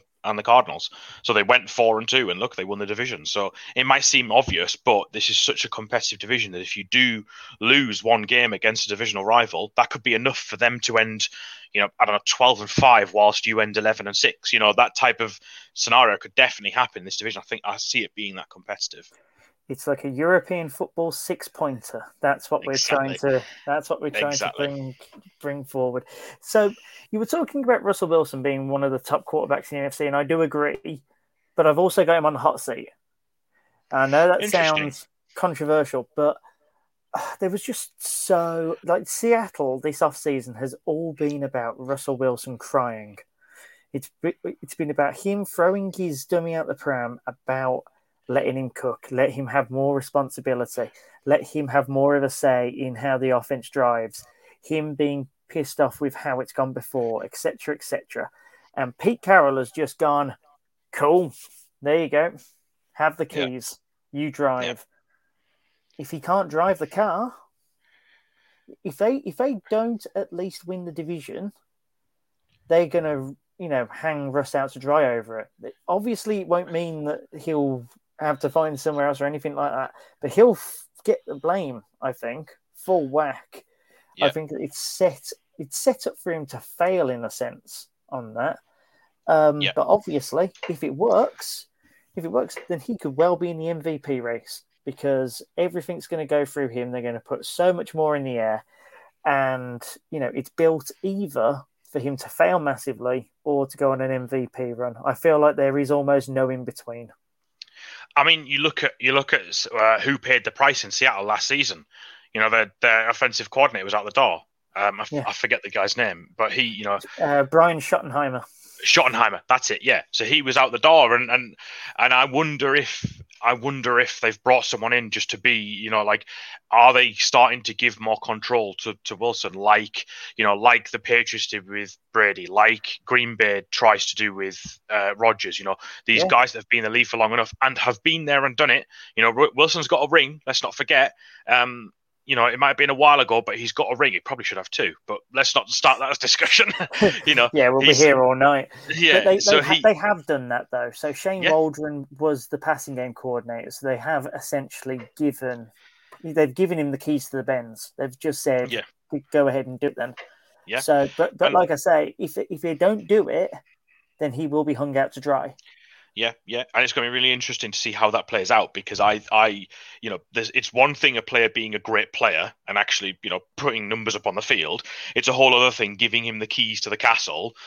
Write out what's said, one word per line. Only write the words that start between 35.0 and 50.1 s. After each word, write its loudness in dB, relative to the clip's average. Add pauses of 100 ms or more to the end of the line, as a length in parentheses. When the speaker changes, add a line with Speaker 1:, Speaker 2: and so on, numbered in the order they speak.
Speaker 2:
controversial, 0
but, 2 (760)
uh, -6
there -2
was -6
just -10 (100)
so, -2
like, 0
Seattle 0
this -4
offseason -2
has -8 (100)
all -4
been -4
about -6
Russell -6
Wilson -4
crying. -4 (760)
It's -10 (100)
be-, -4 (240)
it's -18
been -4
about 0
him -4
throwing 0
his -6
dummy -2
out -4
the -4
pram -4
about -4 (440)
letting 0
him -6
cook, -8
let 2
him -8
have 0
more 0
responsibility, -4 (360)